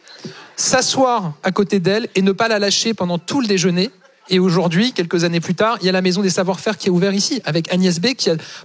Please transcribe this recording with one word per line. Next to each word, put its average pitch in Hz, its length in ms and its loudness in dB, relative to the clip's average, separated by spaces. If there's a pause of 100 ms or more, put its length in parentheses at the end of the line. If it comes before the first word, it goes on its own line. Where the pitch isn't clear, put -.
(560)
s'asseoir 247 800 0 (100)
à 190 80 0
côté 196 300 0
d'elle 202 340 0
et 196 60 2
ne 196 100 4
pas 226 160 0
la 220 120 2
lâcher 202 340 0
pendant 180 240 -2
tout 277 240 -2
le 233 60 -2
déjeuner. 185 440 0 (400)
Et 185 80 4
aujourd'hui, 180 540 2
quelques 175 300 -2
années 170 160 0
plus 165 160 -2
tard, 220 260 0
il 175 60 0
y - 20 2
a - 20 2
la 185 100 2
Maison 185 200 0
des 190 80 2
Savoir-Faire 185 480 -2
qui - 100 -4
est 190 40 2
ouverte 190 240 2
ici, 208 300 -2
avec 165 280 -2
Agnès 180 260 2
B 233 140 0
qui - 160 -2
a 165 60 2 (300)